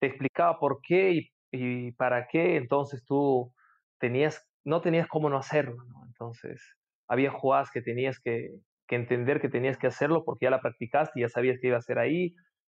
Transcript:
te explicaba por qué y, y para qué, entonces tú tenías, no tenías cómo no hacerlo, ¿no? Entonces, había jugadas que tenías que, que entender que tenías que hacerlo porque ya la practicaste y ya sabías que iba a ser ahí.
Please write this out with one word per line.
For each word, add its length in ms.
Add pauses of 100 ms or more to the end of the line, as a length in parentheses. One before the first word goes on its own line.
te 80
explicaba 500
por 240
qué 300
y, 200 (200)
y 400
para 360
qué, 280
entonces 480
tú 480 (460)
tenías, 480 (180)
no 160
tenías 280
cómo 220
no 80
hacerlo, 460
¿no? 220
Entonces, 680 (320)
había 220
jugadas 420
que 100
tenías 380
que, 300 (360)
que 100
entender 440
que 80
tenías 300
que 100
hacerlo 360
porque 220
ya 40
la 100
practicaste 600
y 20
ya 60
sabías 320
que 80
iba 100
a 40
ser 160
ahí. 360 (340)